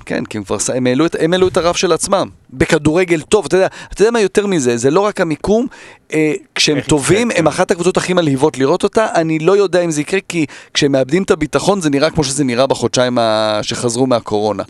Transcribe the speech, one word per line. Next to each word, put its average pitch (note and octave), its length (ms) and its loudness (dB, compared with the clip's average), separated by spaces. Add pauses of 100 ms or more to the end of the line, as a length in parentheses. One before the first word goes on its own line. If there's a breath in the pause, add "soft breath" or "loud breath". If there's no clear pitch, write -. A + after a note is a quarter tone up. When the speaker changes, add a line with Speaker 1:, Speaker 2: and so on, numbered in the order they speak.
Speaker 1:
כן, - 180 -4
כי - 140 -10
הם G2+ 60 -8
כבר G#2 140 -4
ס-, - 120 -4
הם B2+ 160 -2
העלו B2+ 200 2
את, E3 140 -4
הם D#3+ 120 2
העלו F#3 160 2
את - 80 -6
הרף E3+ 200 0
של F3+ 160 0
עצמם. E3 360 0 (220)
בכדורגל D#3+ 720 0
טוב, F#3+ 260 0
אתה E3 100 0
יודע, F#3 100 4 (260 loud breath)
אתה - 100 -2
יודע A3 80 4
מה A#3 100 0
יותר G3+ 260 -2
מזה? C3+ 300 0
זה B2 140 0
לא E3+ 100 2
רק G3+ 200 -2
המיקום, F#3 460 0 (460 loud breath)
אה, D#3 200 0 (220)
כשהם - 220 0
Speaker 2:
איך C3 100 -4
Speaker 1:
טובים, F3 440 0
Speaker 2:
יצא, F3+ 80 -2
Speaker 1:
הם E3 60 2
Speaker 2:
כן. D3+ 40 2
Speaker 1:
אחת F3 220 0
הקבוצות F3 260 0
הכי F3+ 160 -2
מלהיבות D3+ 460 2
לראות C3+ 240 2
אותה. A3 320 0
אני D#3+ 240 0
לא F3+ 180 2
יודע F#3 240 2
אם E3+ 100 0
זה D3+ 100 -2
יקרה, F#3+ 280 -4
כי E3 180 -2 (280 loud breath)
כשהם C#3+ 180 2
מאבדים C3+ 300 2
את - 80 0
הביטחון, E3+ 500 0
זה D#3 100 0
נראה C#3 200 2
כמו D#3 140 0
שזה C3+ 200 -2
נראה B2+ 220 2
בחודשיים B2 520 0
ה-, A2 440 0
שחזרו B2 440 -2
מהקורונה. G#2+ 640 -2